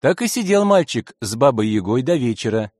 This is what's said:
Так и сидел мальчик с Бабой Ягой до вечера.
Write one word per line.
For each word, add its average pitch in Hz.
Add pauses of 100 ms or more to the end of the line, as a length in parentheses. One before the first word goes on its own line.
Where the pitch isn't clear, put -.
Так 180
и 240
сидел 202
мальчик 180
с 107
Бабой 117
Ягой 107
до 170
вечера. 113